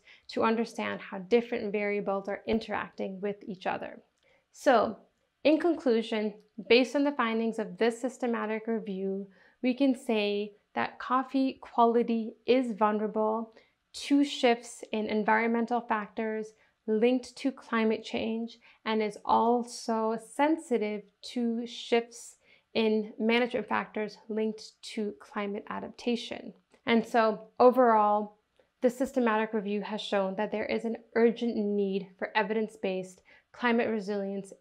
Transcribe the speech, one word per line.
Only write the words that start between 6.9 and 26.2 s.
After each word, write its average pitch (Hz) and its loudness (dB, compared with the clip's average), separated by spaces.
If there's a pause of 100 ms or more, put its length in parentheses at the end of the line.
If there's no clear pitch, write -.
on 285 2
the 285 2
findings 226 -2
of 180 -8
this 226 2
systematic 220 -4
review, 196 -4 (340)
we 254 2
can 262 4
say 208 -2 (200)
that 226 -4
coffee 262 -2
quality 233 2 (140)
is 247 2
vulnerable 214 0 (380)
to 285 2
shifts 240 0 (100)
in 220 -2
environmental 226 2
factors 220 -6 (340)
linked 240 2
to 262 -2
climate 226 -2
change 226 -6 (260)
and 220 0
is 208 -2
also 226 2 (160)
sensitive 240 0 (200)
to 233 -2
shifts - -4 (380)
in 220 0
management 226 0
factors 214 -4 (100)
linked 220 -4 (100)
to - -6
climate 202 -8
adaptation. - -6 (320)